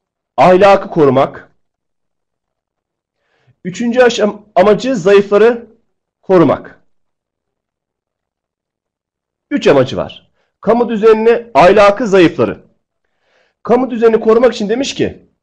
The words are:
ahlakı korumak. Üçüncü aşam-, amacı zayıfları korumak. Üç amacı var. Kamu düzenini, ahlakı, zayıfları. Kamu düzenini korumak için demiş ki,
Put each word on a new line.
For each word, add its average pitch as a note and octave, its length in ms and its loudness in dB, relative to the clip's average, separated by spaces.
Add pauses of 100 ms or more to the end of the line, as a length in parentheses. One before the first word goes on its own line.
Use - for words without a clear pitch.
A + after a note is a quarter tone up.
(380)
ahlakı F#3+ 520 2
korumak. C#3 640 -2 (2000)
Üçüncü A#3+ 380 -4
aşam-, G#3+ 440 -2 (100)
amacı G#3+ 400 0
zayıfları G3+ 720 0 (540)
korumak. D3+ 600 -2 (2750)
Üç B3 160 -2
amacı C3+ 300 0
var. - 340 -12 (300)
Kamu A#3 280 -2
düzenini, A3 640 0
ahlakı, G3+ 540 2
zayıfları. D#3 560 0 (1000)
Kamu B3+ 280 -2
düzenini A3+ 280 -2
korumak A3+ 340 0
için G#3 160 -8
demiş C4 260 -6
ki, - 300 -8 (180)